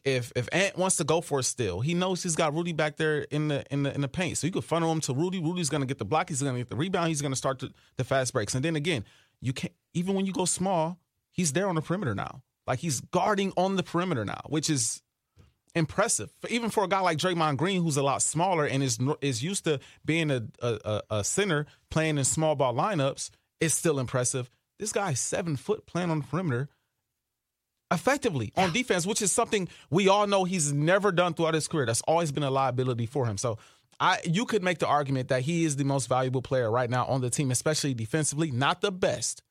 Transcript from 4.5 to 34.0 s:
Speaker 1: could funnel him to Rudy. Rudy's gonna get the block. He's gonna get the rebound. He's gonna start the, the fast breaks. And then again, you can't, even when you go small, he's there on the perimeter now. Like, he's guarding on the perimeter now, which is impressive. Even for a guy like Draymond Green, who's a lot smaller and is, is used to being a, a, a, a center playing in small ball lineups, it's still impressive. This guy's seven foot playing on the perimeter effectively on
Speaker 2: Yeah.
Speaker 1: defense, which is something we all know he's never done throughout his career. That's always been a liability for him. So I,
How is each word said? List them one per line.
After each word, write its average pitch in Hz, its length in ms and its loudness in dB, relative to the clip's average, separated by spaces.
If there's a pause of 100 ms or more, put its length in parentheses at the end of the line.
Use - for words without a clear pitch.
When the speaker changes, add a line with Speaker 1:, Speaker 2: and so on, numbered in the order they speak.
Speaker 1:
could 135 100 -4
funnel 165 280 0
him 160 100 0
to 131 120 -4
Rudy. 180 260 0
Rudy's 170 300 -2
gonna 139 160 0
get 131 140 -6
the 110 60 -4
block. 160 240 0
He's 135 120 -4
gonna 131 160 -2
get 123 120 -6
the 107 80 -8
rebound. 175 320 0
He's 147 120 -2
gonna 139 140 -2
start 135 240 -2
the, 127 120 -10 (260)
the 131 60 -2
fast 131 300 0
breaks. 110 220 0
And 131 100 0
then 165 100 0
again, 147 300 0 (340)
you 127 140 -2
can't, - 200 -6 (200)
even 185 220 0
when 190 100 0
you 190 80 -4
go 185 120 0
small, 175 520 0 (340)
he's 165 220 0
there 190 140 2
on 175 80 0
the 156 80 2
perimeter 165 320 -2
now. - 260 -8 (240)
Like, 127 140 -2
he's 151 220 -4
guarding 196 540 0
on 190 200 2
the 180 80 0
perimeter 170 420 -2
now, - 220 -8
which 151 220 -2
is 135 320 0 (760)
impressive. 170 540 0 (200)
Even 233 200 0
for 214 140 2
a 180 40 0
guy 190 140 2
like 170 160 4
Draymond 160 400 2
Green, 180 240 2
who's 156 160 2
a 139 60 2
lot 135 180 2
smaller 165 440 2
and 131 180 0
is, 120 160 -2 (220)
is 131 220 -2
used 190 220 -4
to 151 140 2 (260)
being 160 260 2
a, 120 120 0 (180)
a, 120 240 -2
a, 104 160 -2 (160)
a 101 60 -2
center 170 420 0 (240)
playing 156 300 0
in 131 40 0
small 156 320 2
ball 131 200 2
lineups, 151 560 0 (280)
it's 156 140 0
still 156 240 2
impressive. 123 540 -2 (260)
This 214 140 -6
guy's 185 280 0
seven 165 360 -2
foot - 320 -4
playing 170 240 -2
on 156 80 0
the 143 80 -6
perimeter 147 420 -2 (1200)
effectively 180 640 0
on 185 140 2
Speaker 2:
Yeah. 156 40 -4
Speaker 1:
defense, 160 320 0
which 214 160 -2
is 196 100 0
something 220 360 0 (220)
we 185 180 4
all 208 200 6
know 196 180 4
he's 170 280 0
never 185 380 4
done 175 220 2
throughout 160 200 0
his 151 140 0
career. 147 180 0
That's 113 160 0
always 160 300 2
been 147 120 -2
a 135 80 0
liability 127 540 0
for 131 200 -2
him. 104 120 -4
So 113 200 -2 (420)
I, 175 260 4